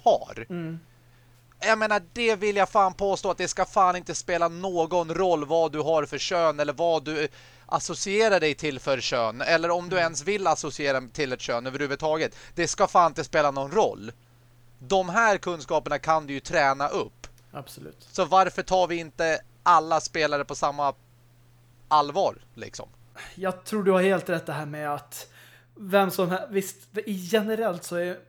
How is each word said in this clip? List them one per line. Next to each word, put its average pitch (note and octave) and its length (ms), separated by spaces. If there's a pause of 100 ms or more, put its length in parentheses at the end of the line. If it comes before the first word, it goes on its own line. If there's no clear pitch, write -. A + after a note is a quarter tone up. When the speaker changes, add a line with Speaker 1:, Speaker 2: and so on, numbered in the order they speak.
Speaker 1:
har. - 460
Speaker 2:
Mm. E3 300 (800)
Speaker 1:
Jag A3 180
menar, G#3+ 240 (120)
det A#3 220
vill G3+ 200
jag F#3+ 140
fan F#3+ 240
påstå F#3+ 380
att E3 60
det G#3 100
ska - 180
fan F#3 300
inte F3 200
spela E3+ 320
någon E3+ 680
roll E3+ 320
vad D#3+ 260
du D3+ 80
har D3+ 260
för C#3+ 120
kön D#3+ 420
eller D3 140
vad D#3+ 300
du D3+ 240 (380)
associerar G3 760
dig D3+ 160
till C#3+ 240
för C3+ 200
kön, A#2 420
eller E3 300
om F3 180
du F#3 60
Speaker 2:
Mm. F3 80
Speaker 1:
ens D#3+ 200
vill G3 240
associera C#3+ 540 (120)
till C3+ 200
ett B2 80
kön B2 260
överhuvudtaget. C#3+ 680 (200)
Det E3+ 120
ska F#3+ 200
fan E3+ 240
inte D3+ 120
spela D3 280
någon C#3 200
roll. A#2 400 (680)
De F3+ 300
här G#3+ 280
kunskaperna D3+ 600
kan D#3 280
du C#3+ 60
ju C3+ 60
träna C#3+ 480
upp. - 400 (240)
Speaker 2:
Absolut. - 600
Speaker 1:
Så F#3 140
varför F3+ 380
tar F#3 240
vi E3+ 80
inte E3 460 (220)
alla D#3+ 380
spelare D3 440
på C#3+ 100
samma C#3+ 380 (960)
allvar, D3 480 (180)
liksom? - 360 (460)
Speaker 2:
Jag F#3 280
tror G#3+ 200
du F#3+ 80
har F#3 100
helt F#3+ 280
rätt E3 160
det D#3 80
här D3+ 120
med D3 280
att - 340 (480)
vem G3 360
som F3+ 200
he-, F#3 180
visst, G3 280 (280)
i G#3 80
generellt G3+ 720
så - 120
är F3 320